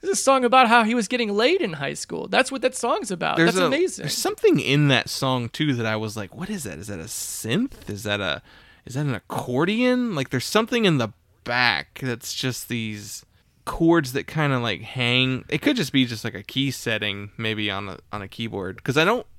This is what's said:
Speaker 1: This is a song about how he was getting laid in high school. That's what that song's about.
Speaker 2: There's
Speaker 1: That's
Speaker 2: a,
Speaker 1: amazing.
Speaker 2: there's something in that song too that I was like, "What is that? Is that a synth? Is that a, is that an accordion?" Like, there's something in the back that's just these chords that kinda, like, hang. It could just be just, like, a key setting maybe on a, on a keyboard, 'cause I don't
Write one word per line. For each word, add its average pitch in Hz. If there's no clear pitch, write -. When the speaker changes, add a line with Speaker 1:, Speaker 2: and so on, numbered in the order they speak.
Speaker 1:
This 370
is 392
a -
song 269
about 247
how 226
he 220
was 226
getting 233
laid 294
in 196
high 143
school. -
That's 214
what 262
that 254
song's 269
about. 165
Speaker 2:
There's 170
Speaker 1:
That's 185
Speaker 2:
a, 170
Speaker 1:
amazing. 330
Speaker 2:
there's -
something 381
in 143
that 127
song 127
too 147
that 117
I 110
was 107
like, 101
"What 185
is 202
that? 80
Is 101
that 98
a 80
synth? -
Is 104
that 104
a, 78
is 123
that 147
an 135
accordion?" 214
Like, 135
there's 127
something 226
in 165
the 113
back 120
that's 120
just -
these 107
chords 165
that 135
kinda, 143
like, 113
hang. 127
It -
could 294
just 170
be 135
just, 117
like, 113
a 98
key 135
setting 104
maybe 107
on 101
a, 92
on 104
a 98
keyboard, 98
'cause 131
I 156
don't 226